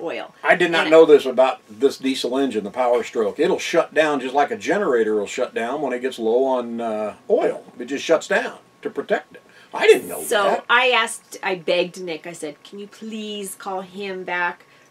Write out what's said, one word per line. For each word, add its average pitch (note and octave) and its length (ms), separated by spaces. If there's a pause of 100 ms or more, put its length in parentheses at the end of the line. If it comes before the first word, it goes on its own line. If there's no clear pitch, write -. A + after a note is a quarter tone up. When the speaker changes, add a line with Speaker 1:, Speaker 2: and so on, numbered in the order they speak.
Speaker 1:
oil." C3 320 (120)
Speaker 2:
I E3+ 100
did E3+ 160
not D#3+ 120
Speaker 1:
And D3+ 100
Speaker 2:
know D#3+ 120
this C#3 220
about B2+ 420
this A#2+ 300
diesel C3 400
engine, A2+ 240
the G2 80
Power A#2+ 320
Stroke. G#2+ 380
It'll F3 180
shut - 360
down D3 260
just B2+ 140
like C#3+ 180
a A2 40
generator A#2 600
will G2+ 100
shut - 280
down A#2+ 280
when B2+ 100
it B2 100
gets B2+ 180
low A#2 240
on, A#2+ 360
uh, G#2+ 340 (140)
oil. - 360 (160)
It B2 60
just C#3 180
shuts - 240
down A3 300 (240)
to - 80
protect - 440
it. - 80 (320)
I - 120
didn't G#4+ 220
know - 140
Speaker 1:
So G#3 220
Speaker 2:
that. - 240
Speaker 1:
I B3+ 220
asked, A3+ 520
I F#3+ 120
begged F3 480
Nick, E3 240
I F3 80
said, D3+ 280
"Can - 160
you G3+ 80
please G#3+ 680
call F#3+ 260
him F#3 440
back?" F3 400 (260)